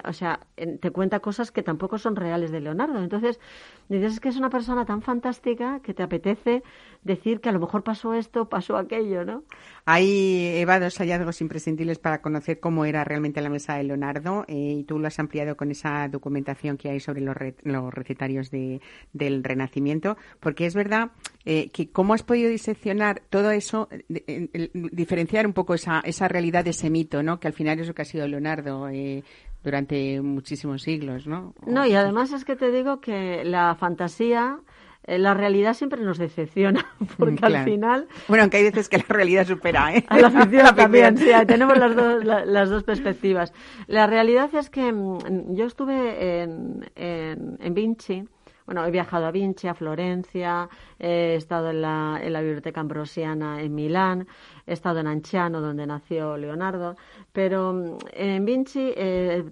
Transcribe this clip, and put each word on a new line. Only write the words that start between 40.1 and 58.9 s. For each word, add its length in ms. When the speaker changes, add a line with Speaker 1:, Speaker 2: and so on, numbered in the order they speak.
Speaker 1:
la 120
ficción 320
Speaker 2:
<laughs> 40
La 80
Speaker 1:
también, 420
Speaker 2:
ficción. 240
Speaker 1:
sí, 60
tenemos 320
las 180
dos, 280
la, 200
las 260
dos 140
perspectivas. 680
La 200
realidad 480
es 140
que, 240
mm, 640
yo 100
estuve 800
en, 420
en, 640
en 140
Vinci. 500
Bueno, 180
he 60
viajado 340
a 60
Vinci, 360
a 60
Florencia, 960
he 380
estado 340
en 100
la, 420
en 120
la 80
Biblioteca 400
Ambrosiana 800
en 120
Milán, 520
he 80
estado 260
en 60
Anciano, 560
donde 240
nació 500
Leonardo, 580
pero, 400
mm, 240
en 320
Vinci, 500